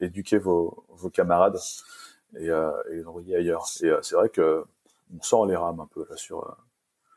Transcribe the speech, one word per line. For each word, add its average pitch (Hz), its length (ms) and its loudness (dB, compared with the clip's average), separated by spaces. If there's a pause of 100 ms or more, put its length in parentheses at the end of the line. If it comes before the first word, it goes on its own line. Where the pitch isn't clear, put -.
éduquer 92 360 0
vos, 87 540 0
vos 87 180 -10
camarades 90 480 4 (840)
et, 82 120 -2
euh, 80 200 2 (200)
et 82 60 -8
les 82 100 -10
envoyer 87 300 -8
ailleurs. 85 280 0 (160)
Et, 85 60 2
euh, 78 160 4
c'est - 120 -4
vrai 95 140 4
que 80 340 2 (540)
on 80 60 -16
sort 113 240 4
les 95 100 2
rames 85 240 -2
un 78 100 -14
peu 80 200 -10
là 85 60 -16
sur, 85 240 -12
euh, - 120 -12 (640)